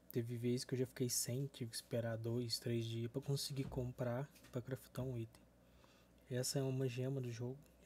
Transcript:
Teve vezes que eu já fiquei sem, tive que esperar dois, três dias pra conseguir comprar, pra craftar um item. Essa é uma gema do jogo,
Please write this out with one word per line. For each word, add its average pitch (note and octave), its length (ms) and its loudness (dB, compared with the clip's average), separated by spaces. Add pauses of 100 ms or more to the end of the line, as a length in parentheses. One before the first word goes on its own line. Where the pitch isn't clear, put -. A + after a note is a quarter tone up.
(120)
Teve A#2+ 240 0
vezes B2 280 2
que - 100 -4
eu B2 40 2
já B2+ 80 2
fiquei B2+ 220 0
sem, C3 380 0
tive A#2 240 -6
que - 60 -6
esperar A#2 420 0
dois, A#2 400 0
três A#2 260 2
dias A#2 260 0
pra C3+ 100 -2
conseguir C#3 440 0
comprar, B2 640 0 (240)
pra B2+ 80 -2
craftar B2+ 440 -4
um B2+ 140 -2
item. A2+ 240 -8 (880)
Essa B2+ 280 2
é C3+ 40 4
uma C3 240 4
gema C3 340 0
do B2 120 -2
jogo, B2 240 -4 (300)